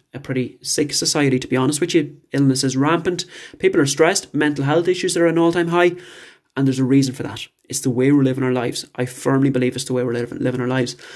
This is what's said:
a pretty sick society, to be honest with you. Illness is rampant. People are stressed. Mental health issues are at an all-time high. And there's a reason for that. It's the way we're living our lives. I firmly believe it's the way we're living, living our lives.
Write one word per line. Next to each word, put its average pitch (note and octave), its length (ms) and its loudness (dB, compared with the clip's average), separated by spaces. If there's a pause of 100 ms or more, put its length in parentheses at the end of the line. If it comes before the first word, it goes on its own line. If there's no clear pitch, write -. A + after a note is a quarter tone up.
(120)
a C3+ 80 -14
pretty B2+ 400 -6
sick - 320 -4
society, C3+ 460 0
to - 100 -8
be B2+ 80 2
honest C3+ 240 0
with E3+ 140 0
you. D3+ 240 0 (140)
Illness C3+ 320 2
is B2+ 120 -2
rampant. E3 480 0 (340)
People F#3+ 220 2
are C#3 60 4
stressed. D#3+ 480 0
Mental D3 320 0
health E3 200 2
issues F3+ 300 0
are E3+ 100 4
at E3 60 2
an E3 60 0
all-time E3+ 300 2
high. F3 240 4 (600)
And C#3 120 0
there's C3 140 0
a C3 40 2
reason C3 300 2
for - 80 -10
that. A2 260 -10 (180)
It's - 140 -8
the - 80 -4
way B2+ 240 2
we're C#3+ 120 4
living C3 200 0
our B2 80 0
lives. B2 420 -4
I B2 120 -4
firmly C3+ 420 0
believe B2+ 260 0
it's - 120 -8
the B2+ 80 -4
way B2 100 0
we're A#2+ 80 -2
living, A#2+ 280 -6
living B2 200 -2
our B2 80 -2
lives. B2+ 280 -2 (200)